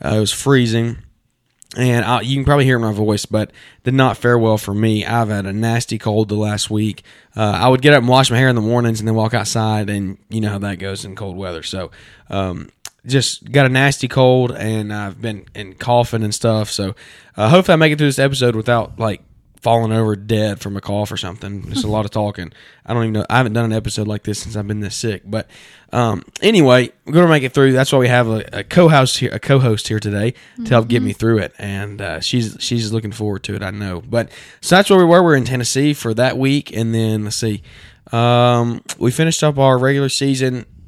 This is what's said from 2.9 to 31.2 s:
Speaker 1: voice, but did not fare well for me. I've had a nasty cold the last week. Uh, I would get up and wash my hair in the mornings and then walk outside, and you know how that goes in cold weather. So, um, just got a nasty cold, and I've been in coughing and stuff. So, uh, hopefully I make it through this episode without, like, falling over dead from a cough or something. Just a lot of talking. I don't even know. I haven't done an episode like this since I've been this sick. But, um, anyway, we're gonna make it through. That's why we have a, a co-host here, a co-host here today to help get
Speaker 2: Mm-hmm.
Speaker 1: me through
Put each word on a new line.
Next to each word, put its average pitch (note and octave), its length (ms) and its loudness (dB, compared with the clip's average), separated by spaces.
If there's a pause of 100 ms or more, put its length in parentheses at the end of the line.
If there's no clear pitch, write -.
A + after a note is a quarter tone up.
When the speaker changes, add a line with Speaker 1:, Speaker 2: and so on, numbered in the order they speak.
Speaker 1:
voice, G#2 340 -2
but G#2 280 -4 (320)
did B2+ 80 -2
not C3 240 2
fare A#2+ 200 2
well A2 200 2
for G2+ 160 -6
me. G#2+ 320 0
I've A2+ 240 -2
had G2+ 160 -4
a F#2+ 80 -6
nasty A2+ 440 -2
cold A2 300 -2
the G#2 80 -4
last G#2 340 -4
week. G#2+ 340 -4 (300)
Uh, A2 100 -4 (180)
I B2 80 2
would B2+ 120 2
get D3 120 6
up C#3 60 6
and A#2+ 100 0
wash B2+ 200 4
my A#2 80 0
hair C3 120 4
in B2 80 2
the A2 40 0
mornings A2+ 380 0
and G#2+ 80 -4
then A2 80 0
walk A2 180 0
outside, G#2+ 560 -2
and G2+ 280 -6 (100)
you A2 140 -6
know G#2 80 -2
how G2+ 80 -6
that G2+ 220 -8
goes G2 260 -10
in G2 100 -16
cold G2 220 -12
weather. F2 260 -10
So, F#2+ 280 -10 (380)
um, F#2+ 420 -6 (340)
just B2+ 480 -4
got C#3 120 4
a B2+ 40 2
nasty C3 400 0
cold, B2+ 420 2
and G#2+ 420 -6
I've G#2 280 -10
been G#2+ 240 -10 (100)
in G2 200 -16
coughing A#2+ 480 0
and G#2 120 -4
stuff. A2 340 0
So, G2+ 240 -4 (440)
uh, G#2 100 2
hopefully F3+ 260 6
I D#3+ 40 4
make D#3 160 4
it D3 40 -4
through D3 120 2
this C3+ 100 -2
episode C3 340 0
without, A2 460 -2
like, A2 220 -4 (400)
falling A#2 300 2
over A2 240 0
dead G#2+ 440 -2
from G2+ 160 -10
a G2 60 -8
cough G2+ 300 -6
or - 60 -10
something. G2 520 -10
Just - 160 -6
a - 20 -6
lot G#2+ 160 -2
of G2+ 80 -8
talking. G#2 400 -6 (340)
I - 100 -6
don't A#2 80 0
even A2 100 -2
know. G#2+ 160 -2
I A#2 80 2
haven't A#2+ 160 0
done A#2 120 0
an A2+ 80 -2
episode G#2+ 340 -4
like G#2 160 -8
this G#2 160 -6
since A2 160 -12
I've G#2 120 -6
been G#2 120 -6
this G2 160 -8
sick. G#2+ 280 -6
But, G#2 240 -8 (460)
um, A2+ 300 -2 (180)
anyway, C3 500 6 (140)
we're - 80 -10
gonna F3 140 6
make D3+ 160 4
it B2+ 100 -4
through. C3+ 200 6
That's B2+ 180 2
why C#3 80 4
we B2 80 4
have B2 200 2
a, A2 160 -2 (100)
a G2+ 100 -8
co-host D#3 560 4
here, B2 120 -2
a G#2+ 80 -6
co-host B2+ 480 2
here G#2+ 120 -2
today G#2 340 -2 (240)
to A3+ 120 -8
help A#2 180 4
get A#2+ 100 2
Speaker 2:
Mm-hmm. B2+ 80 0
Speaker 1:
me G#2 80 -2
through A2+ 260 2